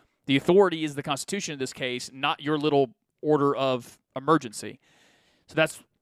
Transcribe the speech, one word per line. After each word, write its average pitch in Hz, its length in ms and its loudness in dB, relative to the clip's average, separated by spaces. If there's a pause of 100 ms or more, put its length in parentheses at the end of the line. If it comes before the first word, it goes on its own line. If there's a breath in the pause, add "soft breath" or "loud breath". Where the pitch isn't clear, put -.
(260 soft breath)
The 139 100 2
authority 175 460 4
is 147 120 -6
the 139 80 -8
Constitution 160 500 -6
in 147 60 -10
this 131 140 -8
case, 123 400 -8
not 143 280 -4
your 151 180 -2
little 143 360 2 (260)
order 143 340 2
of 127 440 -2 (180)
emergency. 131 640 -2 (680 soft breath)
So - 80 -20
that's, 160 300 -2 (180)